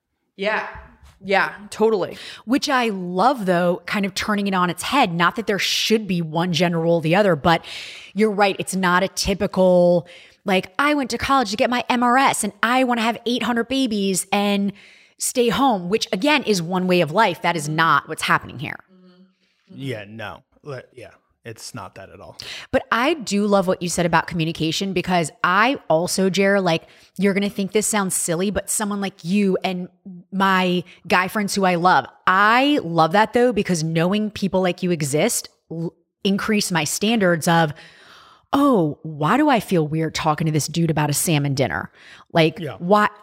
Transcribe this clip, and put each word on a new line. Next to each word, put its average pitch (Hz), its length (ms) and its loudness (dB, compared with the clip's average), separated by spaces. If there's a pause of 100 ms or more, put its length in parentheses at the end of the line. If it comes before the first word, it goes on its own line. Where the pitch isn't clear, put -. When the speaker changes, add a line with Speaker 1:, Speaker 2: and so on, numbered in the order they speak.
(380)
Speaker 1:
Yeah. 196 300 -4 (580)
Yeah, 185 260 2 (200)
totally. 220 440 0 (300)
Speaker 2:
Which 285 240 0
I 247 200 0
love, 190 580 0
though, 175 400 2
kind 202 180 -2
of 190 80 -4
turning 202 320 -2
it 196 80 -2
on 180 160 2
its - 140 -6
head. 240 280 0
Not 170 260 2
that 220 100 -8
there 202 100 0
should - 500 0
be 175 140 -2
one 165 320 -2
gender 170 260 0
role 170 180 2
or 160 40 0
the 160 140 2
other, 196 200 4
but 165 300 2 (480)
you're 214 160 2
right. 202 300 2
It's - 160 -6
not 185 260 2
a 190 60 0
typical, 180 1000 2 (380)
like, 190 320 0
"I 294 160 2
went 277 160 -2
to 233 80 -6
college 262 320 0
to 202 80 -6
get 240 140 0
my 240 180 -2
M 247 140 0
R 240 160 4
S 269 240 0
and 202 180 -6
I 254 220 2
wanna 240 180 0
have 226 240 -2
eight 240 160 -2
hundred 233 260 -2
babies 214 640 -2
and 202 420 0 (440)
stay 240 320 0
home," 196 400 0
which, 220 240 -2
again, 262 300 0
is 190 180 0
one 185 240 -2
way 180 160 4
of 147 80 0
life. 185 320 0
That 170 140 0
is 147 120 -6
not 156 400 2
what's 156 140 -10
happening 131 380 -2
here. - 180 -10 (880)
Speaker 3:
Yeah, 127 400 -10
no. 107 360 -14 (180)
Let, 135 320 -16
yeah. 107 200 -20 (320)
It's - 280 -18
not 98 220 -14
that 95 140 -20
at 87 100 -20
all. 87 160 -20 (360)
Speaker 2:
But - 200 0
I 254 220 0
do 208 340 -2
love 196 200 2
what 185 140 0
you 180 60 -6
said 170 180 -2
about 165 220 2
communication, 165 640 -4
because 175 400 -2 (140)
I 214 420 2
also, 175 420 2
Jer, 196 300 2
like, 165 240 0 (340)
you're 196 160 2
gonna 202 160 -2
think 196 220 -6
this 214 160 0
sounds 196 280 -2
silly, 180 360 -2
but - 180 -6
someone 202 300 -4
like 190 240 -8
you 190 400 2
and 180 240 -6 (460)
my 185 500 2 (240)
guy 185 220 2
friends 202 260 -4
who 190 80 0
I 185 120 2
love, 170 300 4 (220)
I 233 560 4
love 165 300 2
that, 214 180 4
though, 247 220 2
because 185 280 0
knowing 175 480 0
people 190 320 -2
like 180 220 -2
you 175 80 0
exist 151 560 0 (240)
l-, 165 220 -8 (320)
increase 202 440 0
my 165 140 0
standards 190 640 0
of, 165 260 2 (800)
"Oh, 240 520 2
why 156 340 0
do 302 120 4
I 233 120 2
feel 160 260 0
weird 156 280 -2
talking 151 320 0
to 156 40 0
this 151 160 0
dude 165 240 0
about 151 180 0
a 147 40 -2
salmon 143 400 0
dinner?" 113 400 -2 (400)
Like, 165 260 2
Speaker 3:
Yeah. 131 200 -10
Speaker 2:
why? 208 280 2 (160)